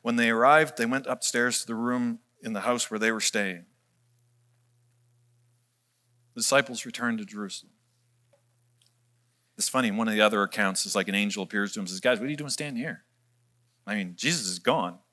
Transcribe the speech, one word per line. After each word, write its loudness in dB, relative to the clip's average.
When -2
they 4
arrived, 6
they 0
went -2
upstairs 0
to -10
the -6
room -2
in -6
the -4
house 0
where -4
they 4
were -4
staying." -2
The -8
disciples 2
returned -4
to -8
Jerusalem. -10
It's 0
funny, 2
in -2
one 0
of 0
the 6
other 6
accounts, 0
it's -4
like 2
an -2
angel 0
appears -4
to -8
him -6
and -8
says, -8
"Guys, 2
what -6
are -4
you -4
doing -8
standing -6
here? -10
I -6
mean, -4
Jesus -2
is -4
gone. -2